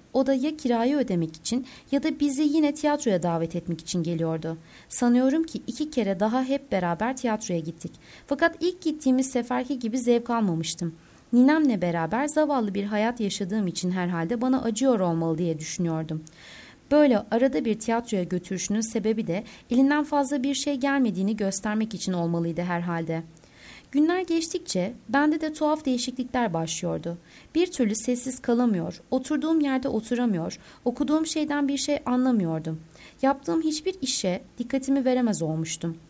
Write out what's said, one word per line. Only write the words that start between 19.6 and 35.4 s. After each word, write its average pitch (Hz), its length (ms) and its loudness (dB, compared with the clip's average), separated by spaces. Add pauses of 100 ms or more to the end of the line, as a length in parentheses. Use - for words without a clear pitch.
elinden 277 340 4
fazla 285 400 0
bir 277 100 0
şey 285 220 -2
gelmediğini 233 640 0
göstermek 214 560 -2
için 185 200 -4
olmalıydı 170 480 0
herhalde. 170 600 -2 (680)
Günler 320 300 2
geçtikçe 330 720 -2 (160)
bende 302 320 4
de 311 120 -2
tuhaf 302 320 0
değişiklikler 247 680 -2
başlıyordu. 165 640 -4 (380)
Bir 359 160 2
türlü 220 240 0
sessiz 247 440 -2
kalamıyor, 233 600 0 (100)
oturduğum 294 480 0
yerde 269 280 0
oturamıyor, 220 720 -2 (260)
okuduğum 294 400 0
şeyden 294 420 -2
bir 277 100 -2
şey 285 280 -2
anlamıyordum. 180 760 0 (420)
Yaptığım 285 400 0
hiçbir 320 400 -2
işe 190 400 -2 (160)
dikkatimi 262 480 -2
veremez 240 360 2